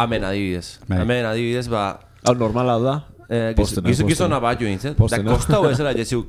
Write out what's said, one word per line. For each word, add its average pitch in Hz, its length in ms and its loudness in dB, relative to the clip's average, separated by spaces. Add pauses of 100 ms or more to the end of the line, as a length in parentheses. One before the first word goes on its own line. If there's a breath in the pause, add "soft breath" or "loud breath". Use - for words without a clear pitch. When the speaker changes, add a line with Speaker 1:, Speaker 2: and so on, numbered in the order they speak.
Speaker 1:
hemen 110 200 -2
adibidez. 95 540 -4 (100)
Speaker 2:
Bai. 95 120 0
Speaker 1:
Hemen 120 260 0
adibidez, 120 420 -2
ba, 101 320 -2 (240)
Speaker 3:
Hau 123 100 4
normala 120 440 2
da? 131 180 0 (320)
Speaker 1:
eh, 113 240 -2
giz-, 113 40 -4
Speaker 3:
Postena, 101 320 0
Speaker 1:
giz-, 127 140 2
Speaker 3:
postena. 104 60 0
Speaker 1:
gizona 160 320 0
bat 117 200 0
join, 101 180 -2
zet? 135 180 -8
Speaker 3:
Postena. 113 340 2
Speaker 1:
Da, 123 60 4
kostau 190 340 2
ez 123 80 0
dela 143 160 0
jeziuk. 113 340 -2